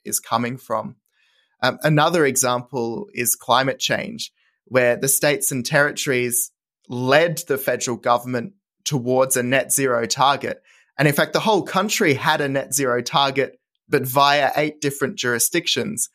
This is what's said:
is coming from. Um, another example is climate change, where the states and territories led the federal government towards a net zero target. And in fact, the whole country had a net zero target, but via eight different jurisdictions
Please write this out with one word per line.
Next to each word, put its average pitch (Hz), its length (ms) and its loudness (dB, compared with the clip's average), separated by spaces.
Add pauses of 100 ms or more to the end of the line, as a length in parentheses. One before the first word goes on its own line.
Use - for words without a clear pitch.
is 107 140 -4
coming 120 400 -2
from. - 380 -8 (680)
Um, 151 200 0
another 151 440 4
example 123 880 -2
is 117 220 -2
climate 131 420 2
change, - 540 -6 (320)
where 123 320 4
the 135 120 -2
states 143 440 0
and 127 120 -4
territories 131 840 0 (380)
led 139 580 2
the 135 120 0
federal 123 380 -4
government 123 580 -2 (300)
towards 131 520 0
a 123 60 0
net 127 300 0
zero 123 340 0
target. 135 540 0 (380)
And 143 80 2
in 143 80 4
fact, 160 200 0
the 160 60 2
whole 185 220 2
country 190 520 0
had 156 260 0
a 143 80 -2
net 135 260 -4
zero 123 280 0
target, 135 580 -2 (280)
but 135 180 0
via 143 500 2
eight 151 240 -2
different 139 360 -4
jurisdictions 120 1000 -2